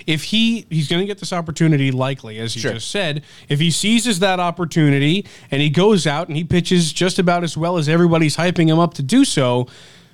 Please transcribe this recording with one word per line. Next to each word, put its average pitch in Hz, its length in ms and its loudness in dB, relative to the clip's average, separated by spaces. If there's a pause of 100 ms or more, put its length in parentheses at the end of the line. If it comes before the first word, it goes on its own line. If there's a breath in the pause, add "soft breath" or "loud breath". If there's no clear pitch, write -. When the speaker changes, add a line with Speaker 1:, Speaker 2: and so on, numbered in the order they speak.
Speaker 1:
if 156 180 -2
he, 226 460 0
he's 156 180 -2
gonna 175 180 -2
get 202 120 -10
this - 140 -10
opportunity, 160 600 0
likely, 127 480 -6
as 113 160 -6
you 113 60 -8
Speaker 2:
Sure. 113 120 -2
Speaker 1:
just 113 180 -10
said, 151 300 -4 (260 loud breath)
if 143 120 0
he 165 120 2
seizes 220 480 0
that 185 180 2
opportunity 165 840 0 (260 loud breath)
and 143 120 -2
he 151 80 2
goes 180 360 4
out 156 220 -2
and 147 80 -6
he 170 80 -4
pitches 175 480 0
just 180 260 -2
about 175 240 2
as 160 140 -6
well 170 200 -2
as 147 120 0
everybody's 165 480 2
hyping 175 320 2
him 160 100 4
up 170 160 2
to 143 80 -8
do 240 220 4
so, 123 420 0 (480 loud breath)